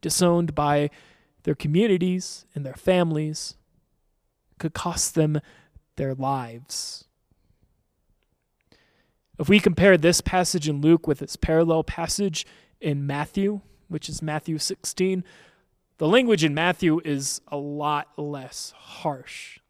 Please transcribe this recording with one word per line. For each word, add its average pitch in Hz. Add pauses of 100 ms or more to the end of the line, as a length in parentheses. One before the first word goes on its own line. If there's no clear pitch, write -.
Disowned 170
by 147 (540)
their 156
communities 180
and 143
their 131
families, 160 (1000)
could 160
cost -
them 151 (560)
their 135
lives. 131 (2250)
If 143
we 202
compare 180
this 165
passage 175
in 143
Luke 160
with 147
its -
parallel 160
passage 170 (320)
in 143
Matthew, 196 (280)
which 160
is 156
Matthew 156
sixteen, 185 (760)
the 156
language 220
in 147
Matthew 170
is 139 (100)
a 147
lot 147
less 143
harsh. - (100)